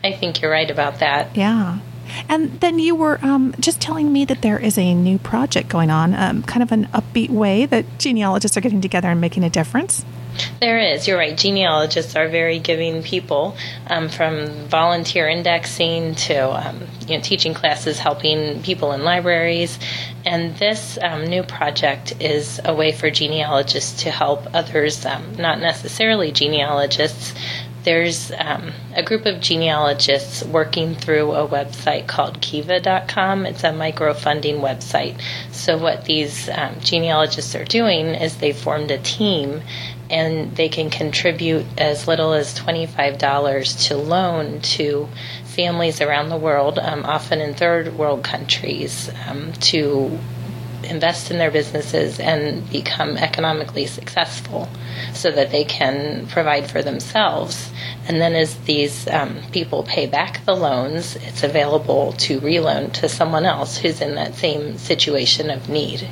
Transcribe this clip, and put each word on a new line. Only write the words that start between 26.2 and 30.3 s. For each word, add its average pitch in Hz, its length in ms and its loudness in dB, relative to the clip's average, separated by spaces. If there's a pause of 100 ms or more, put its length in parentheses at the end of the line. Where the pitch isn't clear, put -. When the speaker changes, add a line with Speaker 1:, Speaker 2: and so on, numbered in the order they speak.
Speaker 1:
genealogists. 143 1000 2 (500)
There's, 165 540 2
um, - 340 -4 (240)
a 175 80 0
group 220 220 0
of 190 160 0
genealogists 151 1000 2